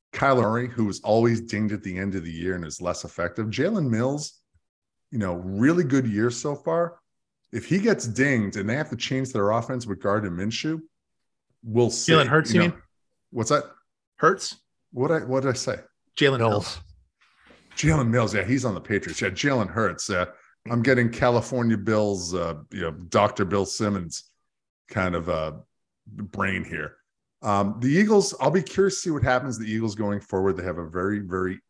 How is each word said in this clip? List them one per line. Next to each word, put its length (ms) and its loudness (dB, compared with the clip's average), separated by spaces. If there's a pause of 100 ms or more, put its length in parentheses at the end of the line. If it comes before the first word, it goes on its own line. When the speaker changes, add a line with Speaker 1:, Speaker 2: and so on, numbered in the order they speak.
(140)
Speaker 1:
Kyler 300 4
Murray, 260 0
who 180 0
is 140 -6
always 400 4
dinged 320 -2
at 100 -6
the 140 -6
end 180 -2
of 80 -4
the 80 -10
year 240 -4
and 80 -6
is 180 -12
less 220 -4
effective. 440 -6
Jalen 420 0
Mills, 500 -2 (720)
you 80 -4
know, 140 -2
really 500 0
good 240 2
year 220 0
so 260 -4
far. 440 -4 (520)
If 140 -8
he 140 0
gets 280 2
dinged 480 2
and 140 -2
they 60 0
have 160 -4
to 40 -4
change 380 -4
their 180 2
offense 340 -2
with 160 -8
Gardner 300 0
Minshew, 480 -4 (840)
we'll 300 2
see. 220 0
Speaker 2:
Jalen 140 6
Hurts, 260 4
Speaker 1:
You 80 6
Speaker 2:
you 80 4
Speaker 1:
know, 60 -2
Speaker 2:
mean? 80 -20 (480)
Speaker 1:
what's 180 -2
that? 160 2 (500)
Speaker 2:
Hurts? 400 2 (380)
Speaker 1:
What 180 0
I, 140 2
what 180 0
did 60 2
I 40 2
say? 220 -4 (420)
Speaker 2:
Jalen 220 4
Speaker 3:
Mills. 120 2
Speaker 2:
Mills. 280 -4 (960)
Speaker 1:
Jalen 340 2
Mills, 240 2
yeah, 100 0
he's 220 0
on 80 -2
the 80 -6
Patriots. 400 -4
Yeah, 80 0
Jalen 400 0
Hurts. 400 -2
Uh, 160 0 (440)
I'm 120 0
getting 280 4
California 680 2
Bills, 580 0
uh, 200 -2 (160)
you 100 -10
know, 100 -4
Doctor 540 2
Bill 200 0
Simmons 600 -4 (640)
kind 260 0
of, 140 -4
uh, 240 -2 (520)
brain 600 -6
here. 320 -10 (440)
Um, 380 0
the 80 0
Eagles, 540 4
I'll 100 4
be 100 4
curious 340 0
to 60 -6
see 100 -4
what 120 -2
happens 340 0
to 60 -8
the 80 -6
Eagles 240 -2
going 240 -2
forward. 380 0
They 60 -6
have 140 -4
a 120 -8
very, 300 -2
very 500 -4